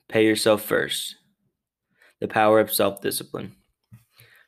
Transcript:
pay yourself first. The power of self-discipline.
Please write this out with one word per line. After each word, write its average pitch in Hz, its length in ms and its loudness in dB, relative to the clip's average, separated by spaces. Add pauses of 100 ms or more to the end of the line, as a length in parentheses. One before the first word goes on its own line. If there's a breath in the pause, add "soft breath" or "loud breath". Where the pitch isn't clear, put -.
pay 110 160 2
yourself 107 380 2
first. - 520 -4 (1080 soft breath)
The 104 60 -6
power 110 320 4
of 107 120 -2
self-discipline. - 800 -4 (960 soft breath)